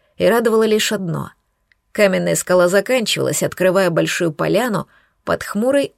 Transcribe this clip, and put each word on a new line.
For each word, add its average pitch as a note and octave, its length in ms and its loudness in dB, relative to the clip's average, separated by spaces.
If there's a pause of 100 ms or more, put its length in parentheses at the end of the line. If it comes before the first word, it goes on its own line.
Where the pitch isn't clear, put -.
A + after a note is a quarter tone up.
(180)
И F3+ 80 0
радовало A3+ 380 2
лишь G#3+ 280 0
одно. F3 400 -6 (600)
Каменная F#3 440 0
скала F3+ 320 2
заканчивалась, G3 760 0
открывая F3+ 480 0
большую D#3+ 440 -2
поляну F#3 540 -2 (360)
под - 200 -4
хмурой C4+ 540 -2